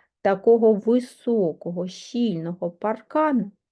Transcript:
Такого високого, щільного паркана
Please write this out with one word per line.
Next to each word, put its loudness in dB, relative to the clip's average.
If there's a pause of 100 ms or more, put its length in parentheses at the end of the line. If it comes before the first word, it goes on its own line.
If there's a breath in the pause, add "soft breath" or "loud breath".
(220 soft breath)
Такого 4
високого, -2
щільного -6
паркана -2 (200)